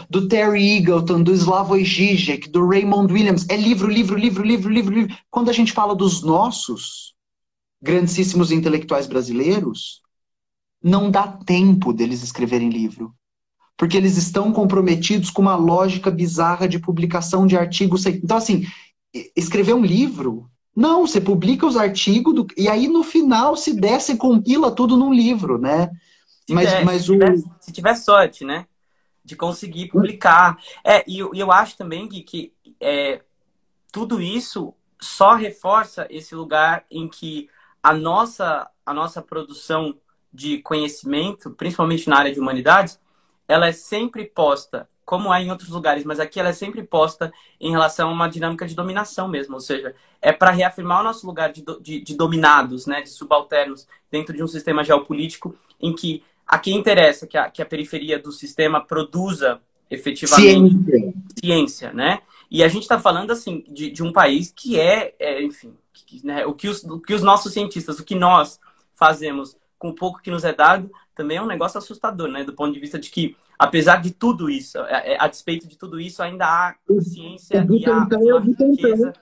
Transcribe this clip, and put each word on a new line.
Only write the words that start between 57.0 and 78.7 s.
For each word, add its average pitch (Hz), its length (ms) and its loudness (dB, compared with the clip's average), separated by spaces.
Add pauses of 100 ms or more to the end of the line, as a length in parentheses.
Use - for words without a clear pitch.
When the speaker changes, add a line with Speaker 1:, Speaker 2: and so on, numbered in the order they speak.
Speaker 2:
que - 120 -6
a, 143 120 -2
que - 100 -16
a 151 60 -6
periferia 151 540 -8
do 147 120 -16
sistema 151 540 -4
produza 160 720 -4 (300)
efetivamente 185 840 6 (100)
Speaker 1:
Ciência. 160 280 2 (260)
Speaker 2:
ciência, 143 540 -2
né? 135 260 -2 (320)
E 160 120 4
a 160 40 6
gente 202 200 -2
tá 226 120 2
falando, 190 320 0
assim, 196 360 -8
de, - 220 -12
de 165 140 -8
um 165 100 -6
país 160 420 2
que 233 240 -4
é, 196 380 0
é, 143 260 -6
enfim, - 300 -12 (180)
que, - 320 -20
né, 143 220 -6
o 147 80 -6
que 202 140 -8
os, - 160 -8
o 165 160 -14
que 202 160 -4
os 185 80 -2
nossos 202 300 2
cientistas, 175 440 -8
o 160 60 -18
que - 100 -8
nós 180 460 2 (340)
fazemos 147 640 0 (220)
com 170 100 -10
o 165 60 -12
pouco 180 260 -8
que - 80 -12
nos 170 140 -6
é 160 100 -2
dado, 180 380 4 (240)
também 156 220 -6
é 190 40 -6
um 220 40 -8
negócio 185 320 -6
assustador, 196 520 -8
né? 139 140 -8
Do 139 100 -12
ponto 147 200 -4
de 139 60 -12
vista 147 180 -12
de - 120 -12
que, - 260 -4 (220)
apesar 165 440 4
de 175 100 -4
tudo 180 380 -2
isso, 135 300 -8
é, - 340 -4
é, - 80 -2
a 156 60 2
despeito 165 400 -8
de - 100 -20
tudo 180 220 -14
isso, 180 240 -10
ainda 180 220 -4
há 170 300 0 (120)
Speaker 1:
O, 196 140 2
Speaker 2:
ciência 180 560 -8
Speaker 1:
o 185 180 2
Speaker 2:
e 226 100 0
há 233 120 2
Speaker 1:
Butantan 220 200 0
é 233 160 4
o 247 40 4
Speaker 2:
uma - 40 4
Speaker 1:
Butantan. 262 300 2